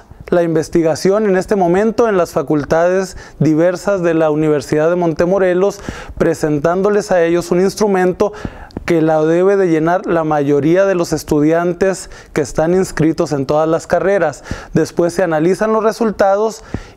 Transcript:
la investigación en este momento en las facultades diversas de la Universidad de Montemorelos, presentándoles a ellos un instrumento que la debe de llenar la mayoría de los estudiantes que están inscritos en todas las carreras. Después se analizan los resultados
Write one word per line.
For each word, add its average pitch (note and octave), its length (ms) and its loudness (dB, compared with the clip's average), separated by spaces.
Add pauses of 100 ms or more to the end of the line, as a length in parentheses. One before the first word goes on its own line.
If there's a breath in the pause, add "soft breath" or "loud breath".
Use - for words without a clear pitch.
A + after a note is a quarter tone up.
(300)
la F3 120 4
investigación E3 840 0
en F#3+ 100 2
este F#3+ 220 -2
momento G#3 500 2
en G3+ 80 0
las E3+ 160 0
facultades E3 880 0 (220 loud breath)
diversas E3+ 640 2
de E3+ 100 2
la D#3+ 180 2
Universidad D3+ 580 0
de F3+ 60 0
Montemorelos, F3+ 840 0 (360 loud breath)
presentándoles E3+ 920 0
a F3+ 100 4
ellos E3+ 300 0
un F3 80 2
instrumento F#3+ 720 0 (540 loud breath)
que E3 160 2
la D#3 200 2
debe F3+ 360 2
de F#3+ 100 2
llenar E3 380 0
la E3 180 0
mayoría D3+ 640 2
de G3 100 2
los E3+ 160 -2
estudiantes E3+ 960 0 (220 loud breath)
que - 80 -2
están D#3+ 340 0
inscritos E3 600 0
en C#3 120 -2
todas D3+ 220 0
las D#3+ 180 -2
carreras. E3+ 600 0 (260 loud breath)
Después E3 400 0
se F#3 120 -2
analizan F3+ 500 0
los A3 100 0
resultados G#3 800 0 (340 loud breath)